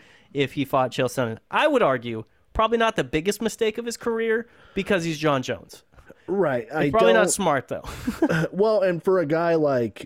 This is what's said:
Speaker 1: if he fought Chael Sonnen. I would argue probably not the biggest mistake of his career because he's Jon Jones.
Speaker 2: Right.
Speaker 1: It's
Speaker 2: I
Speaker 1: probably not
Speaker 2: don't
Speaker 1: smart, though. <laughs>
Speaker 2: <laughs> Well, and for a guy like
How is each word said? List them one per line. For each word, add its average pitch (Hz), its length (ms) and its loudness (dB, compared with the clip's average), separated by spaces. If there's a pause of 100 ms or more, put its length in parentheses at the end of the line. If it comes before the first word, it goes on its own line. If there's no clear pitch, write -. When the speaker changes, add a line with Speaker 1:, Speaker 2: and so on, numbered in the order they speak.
(360)
Speaker 1:
if 139 180 -2
he 139 120 -2
fought 131 260 0
Chael 131 140 0
Sonnen. 117 340 -4 (100)
I 233 180 2
would 277 140 2
argue 120 440 0 (280)
probably 220 240 2
not 226 180 0
the 165 80 0
biggest 156 380 -4
mistake 220 380 -2
of 233 80 -8
his 226 100 -8
career 226 500 -2 (280)
because 190 280 0
he's 160 140 -4
Jon 143 240 2
Jones. - 420 -10 (440)
Speaker 2:
Right. 156 400 0
Speaker 1:
It's 147 80 -10
Speaker 2:
I 147 160 0
Speaker 1:
probably 226 220 6
not 220 100 6
Speaker 2:
don't 175 80 2
Speaker 1:
smart, 147 380 0
though. 90 160 -8 (360)
<laughs> 165 280 2
Speaker 2:
<laughs> - 20 -18
Well, 208 300 2
and 180 220 0
for 190 140 2
a 175 80 2
guy 165 300 2
like 135 500 0